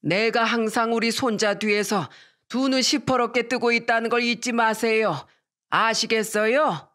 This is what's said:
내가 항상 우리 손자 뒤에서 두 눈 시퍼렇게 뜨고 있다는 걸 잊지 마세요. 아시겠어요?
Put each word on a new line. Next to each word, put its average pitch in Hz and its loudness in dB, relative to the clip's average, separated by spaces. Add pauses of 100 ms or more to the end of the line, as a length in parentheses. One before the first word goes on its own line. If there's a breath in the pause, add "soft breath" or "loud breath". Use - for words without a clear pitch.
내가 220 0
항상 226 0
우리 226 0
손자 214 0
뒤에서 208 0 (400 loud breath)
두 262 -2
눈 262 2
시퍼렇게 240 0
뜨고 240 0
있다는 233 0
걸 240 2
잊지 240 -2
마세요. 220 0 (420 soft breath)
아시겠어요? 220 0